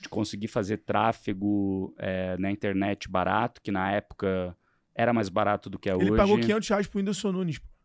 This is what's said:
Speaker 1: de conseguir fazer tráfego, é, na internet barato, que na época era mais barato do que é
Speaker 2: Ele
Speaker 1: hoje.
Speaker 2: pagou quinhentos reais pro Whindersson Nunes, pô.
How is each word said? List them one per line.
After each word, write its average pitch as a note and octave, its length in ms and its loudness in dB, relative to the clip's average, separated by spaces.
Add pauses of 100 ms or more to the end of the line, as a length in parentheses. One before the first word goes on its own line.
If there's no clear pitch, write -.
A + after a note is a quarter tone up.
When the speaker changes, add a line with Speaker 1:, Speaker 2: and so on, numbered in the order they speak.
Speaker 1:
de - 80 -14
conseguir G#2 380 -4
fazer G#2 280 -2
tráfego, G2+ 1200 0
é, F#2 380 -4
na F#2+ 140 -2
internet G2 580 -2
barato, F#2+ 540 0
que G#2+ 100 -4
na F#2+ 180 0
época F#2+ 640 -2 (400)
era A#2 200 2
mais G#2+ 160 0
barato G2+ 400 2
do G2 80 -8
que - 100 -4
é F#2+ 60 2
Speaker 2:
Ele F#2+ 160 4
Speaker 1:
hoje. A2 60 4
Speaker 2:
pagou A#2 220 6
quinhentos G3 300 0
reais G#3 180 2
pro - 120 -6
Whindersson G3 340 -2
Nunes, F3+ 260 -2
pô. - 80 -18 (180)